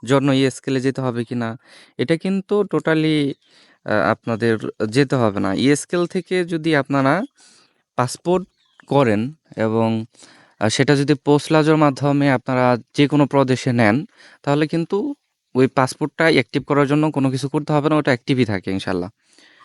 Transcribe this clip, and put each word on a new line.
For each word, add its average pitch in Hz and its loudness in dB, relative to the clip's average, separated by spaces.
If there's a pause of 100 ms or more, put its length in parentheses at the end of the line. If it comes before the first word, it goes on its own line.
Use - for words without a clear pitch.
জন্য 135 2
ইএসকেলে 131 0
যেতে 131 -2
হবে 123 -4
কিনা? 120 -6 (500)
এটা 131 0
কিন্তু 190 -4 (100)
totally, 156 0 (680)
আহ, 104 0
আপনাদের 113 -2 (340)
যেতে 131 0
হবে 107 0
না। 98 -2
ইএসকেল 143 0
থেকে 185 -6
যদি 165 -4
আপনারা 139 0 (840)
পাসপোর্ট 175 -2 (420)
করেন 123 2 (360)
এবং, 110 0 (720)
আহ, 107 0
সেটা 131 2
যদি 143 2 (100)
পোস্ট 147 2
লাজোর 156 4
মাধ্যমে 143 0
আপনারা 127 0 (280)
যে 147 4
কোনো 143 4
প্রদেশে 131 0
নেন, 117 4 (460)
তাহলে 147 0
কিন্তু 165 -4 (560)
ওই 131 4
পাসপোর্টটা 143 -2
অ্যাক্টিভ 139 0
করার 143 2
জন্য 147 0
কোনো 135 -2
কিছু 131 -6
করতে 151 -4
হবে 143 2
না, 156 0
ওটা 147 0
অ্যাক্টিভই 127 0
থাকে 101 -6
ইনশাআল্লাহ। 95 -4 (540)